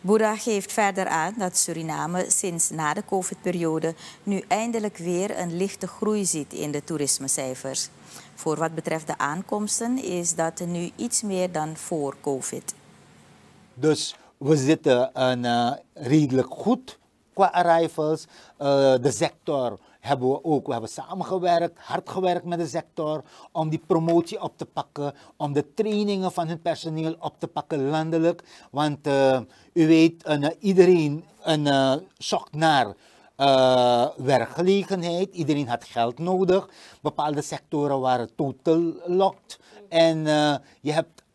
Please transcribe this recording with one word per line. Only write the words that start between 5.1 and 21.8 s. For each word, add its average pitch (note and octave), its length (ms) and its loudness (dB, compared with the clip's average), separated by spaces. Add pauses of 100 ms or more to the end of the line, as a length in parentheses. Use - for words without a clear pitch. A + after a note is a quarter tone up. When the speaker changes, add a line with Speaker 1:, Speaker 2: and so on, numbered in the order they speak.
Speaker 1:
een F3 180 -6
lichte F#3+ 300 -4
groei G#3+ 380 -2
ziet D#3 280 -6
in D3 180 -6
de C#3+ 120 -6
toerismecijfers. C3+ 1040 -4 (460)
Voor D3+ 220 -4
wat D#3+ 180 -4
betreft D#3+ 320 -6
de D3+ 100 -6
aankomsten G#3 880 -4
is E3+ 320 -4
dat E3 240 -2
nu F3 360 -6
iets - 260 -4
meer F#3 300 -2
dan D#3 260 -6
voor C#3+ 440 -6
covid. - 540 -6 (1000)
Speaker 2:
Dus C#3+ 420 0 (220)
we D3 200 2
zitten C3 560 4
een, B2+ 320 0
eh, A#2+ 260 2 (220)
redelijk C3 560 2
goed - 500 -4 (340)
qua F#3+ 180 2
arrivals. E3 760 2 (320)
Eh, C#3 440 4
de C3+ 100 2
sector B2+ 680 -4 (220)
hebben B2+ 280 0
we C#3 140 -2
ook, D3+ 220 -2
we C#3+ 60 -6
hebben A2 180 -6
samengewerkt, F3 920 -2
hard - 300 -8